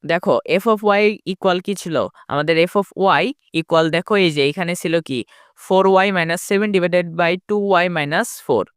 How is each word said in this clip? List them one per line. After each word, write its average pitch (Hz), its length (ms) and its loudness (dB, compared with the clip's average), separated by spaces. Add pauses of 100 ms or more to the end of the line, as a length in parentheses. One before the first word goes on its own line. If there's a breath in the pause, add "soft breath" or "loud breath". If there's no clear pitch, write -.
দেখো 165 300 0 (260)
f - 60 -18
of 214 140 0 (200)
y - 20 2 (300)
ইকুয়াল 185 280 -2
কি 202 120 -6 (100)
ছিল? 165 140 -4 (360 loud breath)
আমাদের 151 240 0 (140)
f - 60 -20
of 196 120 -2 (320)
y 170 40 0 (360)
ইকুয়াল 165 300 2
দেখো 170 260 -2
এই 190 200 2
যে 147 140 2
এখানে 175 260 -6
ছিল 165 240 -2
কি? 135 180 -6 (420 soft breath)
four 190 240 2 (200)
y 202 120 0
minus 170 240 -2 (100)
seven 208 260 0
divided 180 300 0 (140)
by 170 120 2 (160)
two 208 140 0 (200)
y 180 60 2
minus 165 400 -2 (180)
four। 107 180 0 (120)